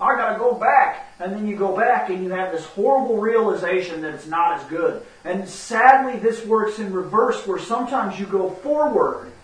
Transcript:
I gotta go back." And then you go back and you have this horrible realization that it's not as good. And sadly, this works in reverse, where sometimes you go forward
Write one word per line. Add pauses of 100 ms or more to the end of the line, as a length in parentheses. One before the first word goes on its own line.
I
gotta
go
back." (140)
And
then
you
go
back
and
you
have
this
horrible
realization
that
it's
not
as
good. (220)
And
sadly,
this
works
in
reverse,
where
sometimes
you
go
forward (120)